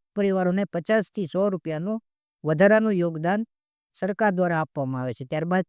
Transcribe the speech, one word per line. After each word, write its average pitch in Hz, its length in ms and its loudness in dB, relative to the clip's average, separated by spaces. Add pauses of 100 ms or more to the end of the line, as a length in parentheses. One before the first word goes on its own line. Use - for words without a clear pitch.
(140)
પરિવારોને 190 500 0
પચાસ 208 480 -2
થી 196 140 -6
સો 196 220 -2
રૂપિયાનું 180 520 -6 (440)
વધારાનું 202 480 4
યોગદાન 175 520 0 (500)
સરકાર 202 380 0
દ્વારા 175 280 0
આપવામાં 131 420 -4
આવે 127 120 -4
છે. 135 100 -12
ત્યારબાદ 170 440 -2